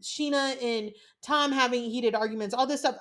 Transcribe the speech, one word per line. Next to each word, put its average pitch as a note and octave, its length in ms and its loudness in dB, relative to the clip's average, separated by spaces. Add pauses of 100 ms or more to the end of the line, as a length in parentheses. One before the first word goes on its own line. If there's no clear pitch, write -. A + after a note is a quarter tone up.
Sheena C#4 580 -2
and A3+ 300 -2 (320)
Tom C#4+ 300 2
having B3 320 2
heated A3+ 320 0
arguments, G#3+ 380 -2
all B3+ 120 2
this C#4+ 140 -2
stuff. C4 200 0